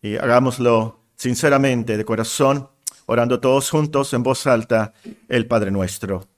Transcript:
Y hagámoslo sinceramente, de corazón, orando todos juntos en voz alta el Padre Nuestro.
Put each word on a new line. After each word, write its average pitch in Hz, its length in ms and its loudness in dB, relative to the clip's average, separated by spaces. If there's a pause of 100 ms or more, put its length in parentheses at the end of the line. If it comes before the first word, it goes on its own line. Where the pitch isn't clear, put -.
Y 104 160 -6
hagámoslo 120 840 2 (160)
sinceramente, 127 800 0
de 107 80 -4
corazón, 131 640 0 (380)
orando 120 340 0
todos 135 280 2
juntos 151 440 -2
en 123 100 0
voz 127 240 -2
alta 113 460 0 (360)
el 117 180 0
Padre 107 260 0
Nuestro. 95 640 -4